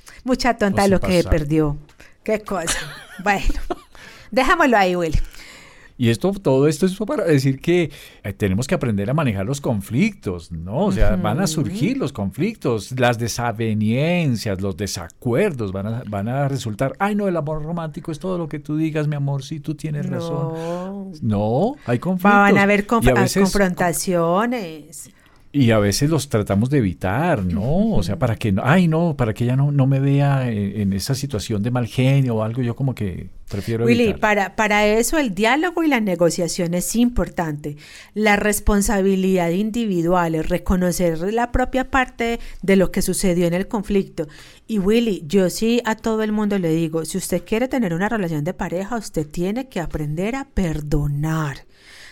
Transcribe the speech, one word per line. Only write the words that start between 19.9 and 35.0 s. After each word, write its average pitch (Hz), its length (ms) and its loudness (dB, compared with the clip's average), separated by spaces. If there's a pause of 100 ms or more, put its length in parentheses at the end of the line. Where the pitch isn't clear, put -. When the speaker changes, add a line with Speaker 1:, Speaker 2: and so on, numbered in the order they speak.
Speaker 2:
razón". 165 460 -4
Speaker 1:
No. 180 580 -8 (120)
Speaker 2:
No, 117 520 0 (120)
hay 123 100 0
conflictos. 185 340 2
Speaker 1:
Van 202 280 6
a 196 40 6
haber 202 220 4
conf-, 226 200 2
Speaker 2:
Y - 40 8
a 127 40 6
Speaker 1:
ah, 208 100 4
Speaker 2:
veces - 180 2
Speaker 1:
confrontaciones. 180 1700 0 (440)
Speaker 2:
Y 123 180 4
a 110 80 6
veces 104 300 2
los 160 200 0
tratamos 104 400 2
de 147 100 2
evitar, 107 640 0
¿no? 131 500 0
O - 100 2
sea, 101 120 -2
Speaker 1:
Ujú. 85 40 -12
Speaker 2:
para 113 160 0
que 110 160 -2
no, 98 140 0
"Ay, 180 220 4
no, 160 280 2
para 110 180 0
que 117 120 -2
ella 123 100 2
no, 139 160 2
no 139 160 4
me 135 120 2
vea 139 520 2
en, 104 300 -2
en 98 120 2
esa 98 220 -2
situación 107 480 -4
de 120 80 -2
mal 123 160 -2
genio 131 480 2
o 110 80 -2
algo", 113 180 -4
yo 120 140 -2
como 135 180 -2
que 87 360 -6 (200)
prefiero 113 360 -2
Speaker 1:
Willy, 240 180 4
Speaker 2:
evitar. 196 160 0
Speaker 1:
para, 208 360 0
para 208 300 2
eso 226 320 2